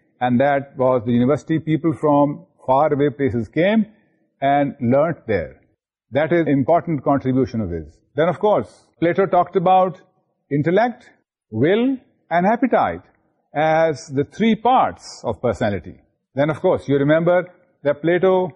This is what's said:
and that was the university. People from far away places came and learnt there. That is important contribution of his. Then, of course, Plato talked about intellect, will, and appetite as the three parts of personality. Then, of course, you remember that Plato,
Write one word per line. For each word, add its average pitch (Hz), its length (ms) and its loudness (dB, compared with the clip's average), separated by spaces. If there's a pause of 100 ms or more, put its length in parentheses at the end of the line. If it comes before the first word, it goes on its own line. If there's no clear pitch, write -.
(220)
and 123 180 2
that 139 380 0
was 127 280 0
the 120 120 0
university. 143 420 0
People 156 420 -2
from 143 440 0 (200)
far 147 280 2
away 143 160 0
places 120 400 -4 (100)
came 202 260 2 (560)
and 139 340 0 (200)
learnt 151 320 0
there. 82 260 -4 (580)
That 151 220 -2
is 165 140 2
important 151 560 0
contribution 131 580 -2
of 95 80 -6
his. 82 300 -10 (160)
Then, 160 140 0
of 170 100 -6
course, 190 320 0 (280)
Plato 175 260 0
talked 175 300 0
about 185 460 2 (500)
intellect, 180 580 -2 (420)
will, 170 340 2 (460)
and 175 160 0
appetite 147 560 0 (500)
as 156 540 0
the 139 160 -2
three 214 320 0
parts 214 680 0
of 113 180 -6
personality. 101 580 -4 (360)
Then, 143 140 0
of - 120 -6
course, 175 260 0
you 143 100 2
remember 170 500 2 (360)
that 143 180 -2
Plato, 185 540 0